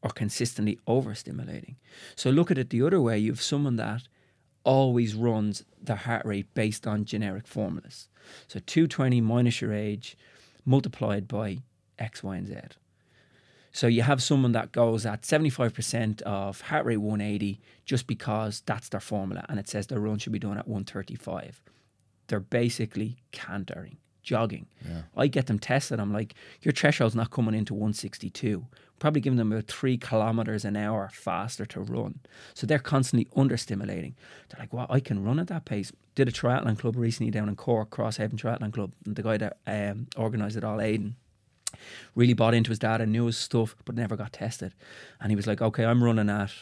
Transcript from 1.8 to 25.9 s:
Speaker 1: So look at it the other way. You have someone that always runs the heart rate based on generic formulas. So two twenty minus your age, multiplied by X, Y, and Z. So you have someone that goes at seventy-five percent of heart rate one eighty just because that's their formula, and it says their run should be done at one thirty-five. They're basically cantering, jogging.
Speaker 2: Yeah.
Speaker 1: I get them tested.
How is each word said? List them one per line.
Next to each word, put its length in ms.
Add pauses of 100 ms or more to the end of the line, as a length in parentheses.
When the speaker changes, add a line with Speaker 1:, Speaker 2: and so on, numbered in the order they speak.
Speaker 1:
So 140
look 200
at 80
it 120
the 120
other 180
way. 180
You 140
have 80
someone 360
that 260 (640)
always 480
runs 500 (160)
the 140
heart 320
rate 260
based 340
on 200
generic 400
formulas. 640 (400)
So 180
two 200
twenty 360
minus 400
your 100
age, 460 (480)
multiplied 600
by 320 (400)
X, 240
Y, 140
and 120
Z. 80 (1160)
So 140
you 160
have 200
someone 300
that 200
goes 340
at 180
seventy-five 480
percent 500
of 380
heart 240
rate 120
one 240
eighty 400 (240)
just 220
because 600
that's 220
their 120
formula, 480
and 100
it 100
says 180
their 140
run 180
should 140
be 60
done 200
at 80
one 180
thirty-five. 800 (640)
They're 140
basically 800 (120)
cantering, 680 (240)
jogging. 440 (180)
Speaker 2:
Yeah. 180 (140)
Speaker 1:
I 120
get 180
them 140
tested. 400